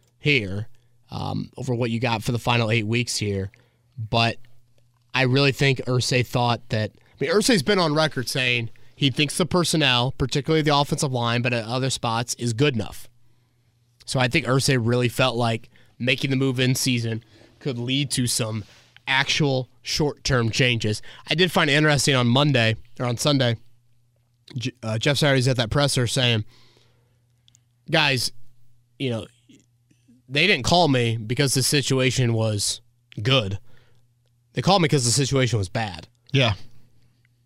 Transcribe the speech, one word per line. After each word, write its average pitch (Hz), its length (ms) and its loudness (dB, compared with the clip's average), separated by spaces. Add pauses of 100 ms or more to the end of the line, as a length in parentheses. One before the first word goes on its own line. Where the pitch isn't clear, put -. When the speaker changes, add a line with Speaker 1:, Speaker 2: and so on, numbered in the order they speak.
(180)
Speaker 1:
here, 110 500 -2 (420)
um, 101 480 -6
over 127 160 -6
what 120 160 -2
you 113 100 -2
got 117 240 -2
for 131 80 -2
the 117 80 -4
final 120 320 0
eight 113 140 2
weeks 117 320 -2
here. 98 340 -4 (460)
But 117 400 0 (760)
I 131 100 2
really 135 280 4
think 135 340 0
Irsay 123 400 0
thought 120 440 -2
that, 107 280 -2
I - 260 -12
mean, - 80 -2
Irsay's 202 320 4
been 202 160 2
on 156 140 2
record 151 360 0
saying 123 420 0 (240)
he 143 140 0
thinks 143 280 0
the 185 80 2
personnel, 139 720 2
particularly 147 440 0
the 147 140 2
offensive 143 360 0
line, 117 300 0
but 120 120 -2
at 113 120 -4
other 131 240 -2
spots, 120 460 -4
is 120 180 -2
good 139 220 2
enough. - 340 -8 (960)
So - 140 -2
I 127 80 2
think 117 180 0
Irsay 131 340 2
really 120 300 0
felt 127 280 0
like 117 320 -2 (300)
making 131 320 0
the 135 40 2
move 131 240 0
in 127 140 2
season 117 500 -2 (360)
could 131 180 -6
lead 131 340 -2
to 127 140 0
some 110 380 -4 (420)
actual 135 640 0 (140)
short-term 127 680 0
changes. 113 520 0 (280)
I 156 60 0
did 175 160 2
find 160 180 2
it 135 40 2
interesting 147 420 2
on 120 120 4
Monday, 120 480 4 (240)
or 131 60 -4
on 123 120 -4
Sunday, 131 400 2 (1000)
J-, 123 160 -4 (100)
uh, 110 160 -4
Jeff 135 200 0
Saturday's 135 300 2
at 127 100 2
that 117 120 -2
presser 139 380 0
saying, 120 360 2 (1500)
"Guys, 143 420 2 (680)
you 131 140 -4
know, 110 160 -6 (1000)
they 143 200 2
didn't 147 180 0
call 170 220 4
me 120 300 2
because 120 360 0
the 131 100 0
situation 127 720 0
was 110 480 -2 (400)
good. 107 380 0 (920)
They 135 80 -4
called 185 200 4
me 156 60 4
'cause 131 180 2
the 117 60 2
situation 127 480 0
was 92 100 -4
bad." 101 380 -6 (240)
Speaker 2:
Yeah. 123 220 2 (920)